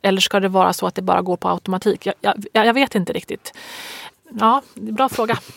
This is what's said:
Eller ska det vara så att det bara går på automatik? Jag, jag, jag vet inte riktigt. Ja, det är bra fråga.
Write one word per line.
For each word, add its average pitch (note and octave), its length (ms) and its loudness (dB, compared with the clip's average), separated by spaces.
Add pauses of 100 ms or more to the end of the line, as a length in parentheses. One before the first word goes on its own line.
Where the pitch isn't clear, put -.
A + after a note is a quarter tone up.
Eller F#3+ 180 2
ska G3+ 200 2
det F#3+ 80 2
vara F#3 240 4
så F3+ 140 -4
att F3+ 80 -4
det F#3+ 80 -6
bara F3+ 200 2
går F3+ 140 -2
på - 120 -4
automatik? F#3 580 -2
Jag, G3 140 -2
jag, G#3+ 460 0
jag A#3 80 4
vet C#4+ 200 2
inte F3+ 180 0
riktigt. - 400 -10 (880)
Ja, A#3 220 4 (120)
det G#3+ 140 -10
är A3 40 -6
bra C4 160 2
fråga. A3+ 300 -2 (180)